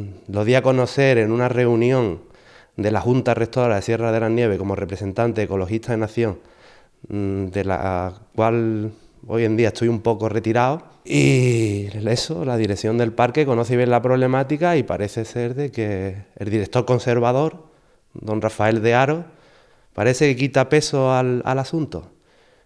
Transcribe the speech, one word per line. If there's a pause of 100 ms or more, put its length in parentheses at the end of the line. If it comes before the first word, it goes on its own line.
(280)
los
di
a
conocer
en
una
reunión (540)
de
la
Junta
Rectora
de
Sierra
de
las
Nieves
como
representante
ecologista
de
Nación, (680)
mm,
de
la (220)
cual (360)
hoy
en
día
estoy
un
poco
retirado, (220)
y (220)
eso,
la
dirección
del
parque
conoce
bien
la
problemática
y
parece
ser
de
que (120)
el
director
conservador, (500)
don
Rafael
de
Haro, (680)
parece
que
quita
peso
al,
al
asunto. (540)